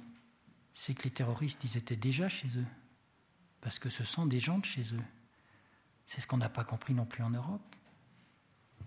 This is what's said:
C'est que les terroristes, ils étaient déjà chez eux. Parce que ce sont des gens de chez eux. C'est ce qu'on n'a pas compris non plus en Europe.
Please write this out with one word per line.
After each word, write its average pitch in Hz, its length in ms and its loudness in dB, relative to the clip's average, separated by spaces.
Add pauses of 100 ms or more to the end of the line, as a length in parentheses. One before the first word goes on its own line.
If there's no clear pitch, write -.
(720)
C'est - 200 -4
que - 100 -4
les 127 80 0
terroristes, 131 520 0
ils 120 140 -2
étaient 117 180 -2
déjà 131 320 2
chez 131 300 -2
eux. 123 100 0 (920)
Parce - 180 -4
que 127 100 -4
ce 120 140 -2
sont 165 220 2
des 123 160 4
gens 160 160 4
de 196 80 2
chez - 180 -2 (100)
eux. 117 120 -2 (1000)
C'est - 140 -6
ce - 80 -4
qu'on 127 100 4
n'a 117 120 4
pas 117 160 0
compris 120 280 -2
non 120 120 4
plus - 180 -2
en 113 60 4
Europe. 139 460 -2 (1120)